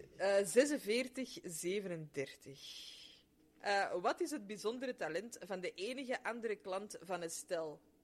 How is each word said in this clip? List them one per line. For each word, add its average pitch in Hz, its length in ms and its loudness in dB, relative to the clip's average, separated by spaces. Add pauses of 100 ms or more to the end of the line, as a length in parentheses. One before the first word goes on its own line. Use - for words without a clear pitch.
(180)
eh, 196 280 6
zesenveertig 247 960 4
zevenendertig. 165 1160 -4 (1000)
Eh, 202 340 4
wat 190 280 2
is 302 100 0
het 208 160 -6
bijzondere 220 480 -2
talent 175 460 -4
van 185 180 -4
de 180 140 -4
enige 240 500 -4
andere 226 320 -4
klant 196 460 -6
van 175 200 -4
Estelle? 165 560 -4 (260)